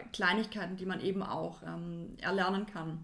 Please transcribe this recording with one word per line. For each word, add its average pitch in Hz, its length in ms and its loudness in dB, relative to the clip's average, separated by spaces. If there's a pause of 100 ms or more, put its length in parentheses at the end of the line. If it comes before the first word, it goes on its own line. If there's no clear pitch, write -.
(120)
Kleinigkeiten, 190 640 2
die 185 80 -4
man 185 160 0
eben 190 220 2
auch, 165 440 -2
ähm, 170 540 -6
erlernen 190 460 4
kann. 160 380 -4